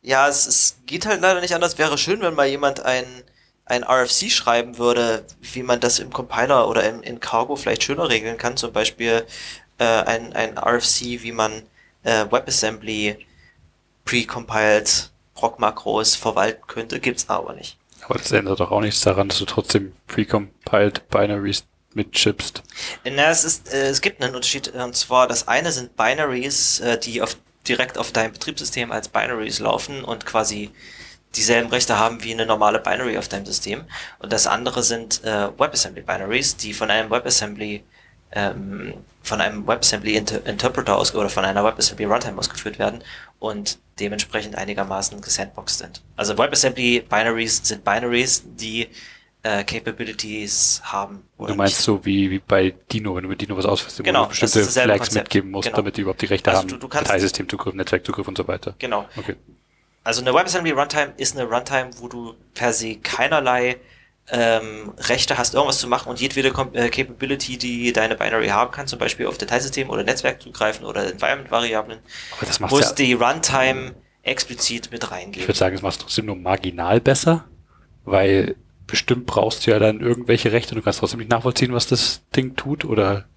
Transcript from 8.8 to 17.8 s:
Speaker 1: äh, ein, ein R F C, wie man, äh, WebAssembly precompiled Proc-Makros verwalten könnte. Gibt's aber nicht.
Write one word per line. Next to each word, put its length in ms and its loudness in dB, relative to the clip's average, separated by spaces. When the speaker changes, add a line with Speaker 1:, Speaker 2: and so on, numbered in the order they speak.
Speaker 1:
äh, 60 2
ein, 500 2
ein 240 -4
R 160 2
F 100 0
C, 380 -2
wie 100 -10
man, 300 -2
äh, 280 2
WebAssembly 960 -2
precompiled 1040 2
Proc-Makros 840 0
verwalten 500 0
könnte. 340 -8
Gibt's 300 -4
aber 240 -4
nicht. 240 -16